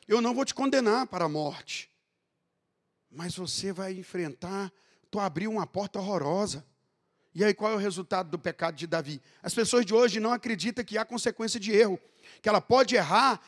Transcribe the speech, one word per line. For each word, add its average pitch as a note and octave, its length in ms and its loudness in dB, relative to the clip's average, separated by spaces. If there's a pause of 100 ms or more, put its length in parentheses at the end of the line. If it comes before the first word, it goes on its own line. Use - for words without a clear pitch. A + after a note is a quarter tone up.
eu A#3 140 4
não A#3 140 0
vou C4 100 0
te - 80 -6
condenar C4 540 2
para F3 180 -2
a - 20 0
morte, - 600 -6 (1200)
mas E3+ 260 -8
você F#3 380 -6
vai F#3+ 200 -8
enfrentar, F#3 800 -8 (380)
tu G3+ 100 -4
abriu F#3+ 300 -2
uma G#3+ 160 -2
porta G3 320 -8
horrorosa." F3+ 680 -2 (680)
E E3+ 100 0
aí, G#3 100 4
qual G#3+ 180 -2
é A3 40 0
o G#3 40 -2
resultado F#3 500 -4
do E3 80 -6
pecado E3 380 -4
de C#3+ 100 -10
Davi? D#3+ 340 -4 (220)
As - 140 -6
pessoas A3+ 320 4
de F#3+ 60 0
hoje A3+ 260 4
não A3 120 0
acreditam A3+ 540 -4
que G#3 140 -4
há A3 40 -2
consequência A3+ 560 -4
de G3+ 120 -4
erro, G#3 280 6 (440)
que - 40 0
ela G#3 140 4
pode B3 340 4
errar, G#3 520 4